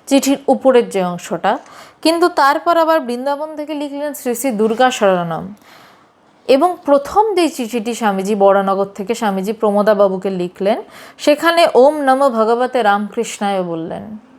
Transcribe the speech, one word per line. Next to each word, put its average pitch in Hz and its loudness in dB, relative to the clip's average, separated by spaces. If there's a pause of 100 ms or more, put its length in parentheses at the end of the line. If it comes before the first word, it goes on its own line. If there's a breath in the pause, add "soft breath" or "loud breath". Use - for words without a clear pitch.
চিঠির 269 2
উপরের 240 2
যে 190 -2
অংশটা। 180 -4 (440 loud breath)
কিন্তু 339 2
তারপর 320 2
আবার 320 2
বৃন্দাবন 277 -6
থেকে 302 -8
লিখলেন 285 -8
শ্রী 247 -6
শ্রী 269 -4
দুর্গা 220 2
শরণম। 180 -2 (960 soft breath)
এবং 320 2
প্রথম 359 2
যে 339 2
চিঠিটি 240 -6
স্বামীজি 202 -2
বরানগর 196 2
থেকে 196 -8
স্বামীজি 202 -2
প্রমোদা 208 2
বাবুকে 196 0
লিখলেন, 190 -4 (360 loud breath)
সেখানে 330 2
ওম 277 6
নমো 277 2
ভগবতে 233 0
রামকৃষ্ণায় 202 -2
বললেন। 180 -10 (200)